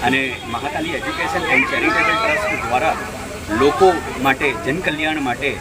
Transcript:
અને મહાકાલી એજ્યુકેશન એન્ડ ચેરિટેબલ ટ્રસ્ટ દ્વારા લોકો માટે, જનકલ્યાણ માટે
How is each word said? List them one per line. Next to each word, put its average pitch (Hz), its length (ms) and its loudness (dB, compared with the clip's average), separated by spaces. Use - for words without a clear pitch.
અને 131 300 2
મહાકાલી 143 380 -4
એજ્યુકેશન - 600 -2
એન્ડ - 140 4
ચેરિટેબલ - 600 0
ટ્રસ્ટ - 420 -2
દ્વારા 127 260 2
લોકો 175 340 6
માટે, 135 320 2
જનકલ્યાણ 156 560 -2
માટે 127 400 -2